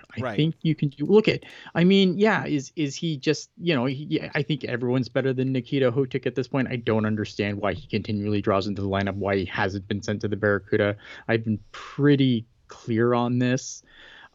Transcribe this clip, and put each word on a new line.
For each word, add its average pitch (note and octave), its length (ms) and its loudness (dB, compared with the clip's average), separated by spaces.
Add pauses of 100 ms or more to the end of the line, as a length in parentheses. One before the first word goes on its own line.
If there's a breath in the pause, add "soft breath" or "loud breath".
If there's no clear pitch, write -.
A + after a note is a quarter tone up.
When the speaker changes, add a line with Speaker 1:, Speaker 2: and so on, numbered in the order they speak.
(160)
Speaker 1:
I - 40 -8
Speaker 2:
Right. A#2+ 160 -4
Speaker 1:
think D#3 260 0
you D#3+ 140 0
can D3 140 -2
do, C#3+ 140 -8
look G3+ 220 6
at, - 160 0 (320 loud breath)
I E3 80 2
mean, F#3+ 340 6
yeah, G3 300 2
is, C#3+ 300 -4
is C#3+ 180 -2
he E3 220 -4
just, C#3+ 340 -2 (100)
you E3+ 140 0
know, B2 120 0
he, C#3+ 220 -4
yeah, - 240 -4
I D#3 100 0
think D#3 200 -4
everyone's B2 460 -2
better C3+ 240 0
than C3 180 0
Nikita C3 400 0
Ohtuk C3 340 -2
at B2 120 -2
this C3 100 -2
point. C3+ 220 -2
I C3 80 -4
don't A2 300 0
understand G#2 540 -2
why G2+ 140 0
he - 140 -10
continually G#2 520 -2
draws G2 280 0
into G2+ 140 -4
the G2 60 -2
lineup, G2 280 0
why G2 200 0
he F#2+ 100 0
hasn't G2 420 -4
been G#2 120 -2
sent G#2 200 -4
to G#2+ 80 -4
the G#2 80 -2
Barracuda. G#2 580 2 (320 loud breath)
I've A2+ 160 0
been A2 160 -2 (140)
pretty C3+ 760 2 (220)
clear A#2+ 440 0
on A#2+ 280 2
this. B2+ 420 -2 (520 loud breath)